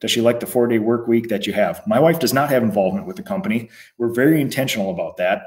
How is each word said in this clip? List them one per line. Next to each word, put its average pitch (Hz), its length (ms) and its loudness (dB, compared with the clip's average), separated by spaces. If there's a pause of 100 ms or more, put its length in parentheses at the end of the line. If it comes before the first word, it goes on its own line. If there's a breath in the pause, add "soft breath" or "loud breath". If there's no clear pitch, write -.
Does 113 100 -4
she 120 100 0
like 117 180 2
the 110 60 -6
four-day 120 340 2
work 117 280 0
week 117 220 2
that 107 180 -4
you 101 60 -4
have? 92 340 -2
My 110 120 2
wife 160 200 4
does 120 140 -2
not 143 160 2
have 131 120 2
involvement 98 460 0
with 92 80 -10
the - 80 -14
company. 104 460 -4 (280 loud breath)
We're 117 160 -2
very 147 280 4
intentional 113 500 -2
about 85 260 -8
that. 90 300 0